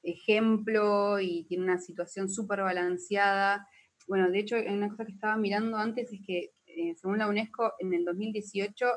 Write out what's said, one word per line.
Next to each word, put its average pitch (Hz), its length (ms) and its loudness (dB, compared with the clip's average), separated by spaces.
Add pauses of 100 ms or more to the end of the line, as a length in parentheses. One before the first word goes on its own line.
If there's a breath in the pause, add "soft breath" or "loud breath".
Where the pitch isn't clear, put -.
ejemplo 208 1160 2
y 170 240 -2
tiene 180 220 -4
una 180 140 2
situación 180 500 -6
súper 202 320 -4
balanceada. 196 1040 2 (400 loud breath)
Bueno, 190 240 4
de 196 80 2
hecho, 214 160 -2 (140)
una 202 200 0
cosa 220 160 -8
que 214 60 -12
estaba 214 240 -2
mirando 214 420 0
antes 226 360 -2
es 190 120 -14
que, 175 280 -4 (120)
eh, 170 300 -6
según 196 220 -2
la 214 100 0
unesco, 220 520 0
en 185 140 -2
el 175 120 2
dos 175 100 -2
mil 214 160 -4
dieciocho 202 640 -4